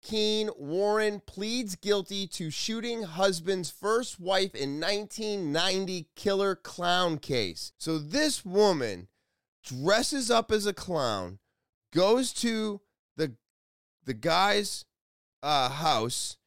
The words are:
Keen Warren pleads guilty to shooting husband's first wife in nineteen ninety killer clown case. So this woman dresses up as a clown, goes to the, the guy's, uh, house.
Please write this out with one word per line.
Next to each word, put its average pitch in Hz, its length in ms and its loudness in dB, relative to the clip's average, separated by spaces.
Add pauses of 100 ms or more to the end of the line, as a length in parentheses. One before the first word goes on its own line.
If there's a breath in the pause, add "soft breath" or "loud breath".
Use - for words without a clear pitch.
Keen 214 560 0
Warren 208 680 0
pleads 214 500 -4
guilty 196 520 -2
to 160 220 -6
shooting 226 540 -4
husband's 180 680 0
first 226 500 -2
wife 190 340 0
in 139 260 -4
nineteen 202 720 -2
ninety 185 640 0
killer 196 400 2
clown 175 640 0
case. 107 600 -4
So 160 200 -4
this 254 460 -2
woman 160 640 2 (560)
dresses 214 680 0
up 226 200 2
as 214 160 2
a 208 60 0
clown, 107 680 -2 (540)
goes 220 420 4
to 220 460 -2 (380)
the, 147 160 -2 (720)
the 131 80 -4
guy's, 196 720 0 (560)
uh, 143 260 2
house. 131 800 0